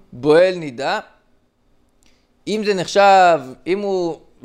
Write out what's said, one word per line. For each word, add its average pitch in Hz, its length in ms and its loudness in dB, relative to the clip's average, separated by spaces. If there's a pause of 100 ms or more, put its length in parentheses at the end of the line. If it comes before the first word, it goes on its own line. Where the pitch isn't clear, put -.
(140)
בועל 156 420 2
נידה", 156 440 -6 (1500)
אם 214 180 -4
זה 208 80 0
נחשב, 185 680 4 (280)
אם 190 120 -4
הוא 180 400 -6 (260)